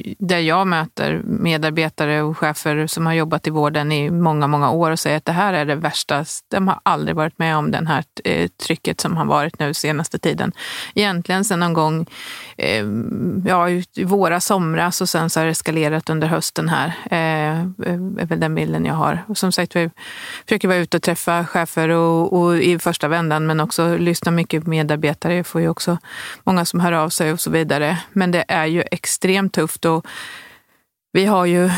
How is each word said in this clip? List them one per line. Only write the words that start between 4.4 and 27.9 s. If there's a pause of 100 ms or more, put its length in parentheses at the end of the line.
många
år
och
säger
att
det
här
är
det
värsta. (260)
De
har
aldrig
varit
med
om
den
här, (200)
eh,
trycket
som
har
varit
nu
senaste
tiden. (420)
Egentligen
sedan
någon
gång, (500)
eh, (600)
ja,
i (200)
våra,
somras
och
sen
så
har
det
eskalerat
under
hösten
här. (240)
Eh, (640)
är
väl
den
bilden
jag
har.
Och
som
sagt,
vi (560)
försöker
vara
ute
och
träffa
chefer
och,
och
i
första
vändan,
men
också
lyssna
mycket
på
medarbetare. (480)
Jag
får
ju
också (460)
många
som
hör
av
sig
och
så
vidare. (140)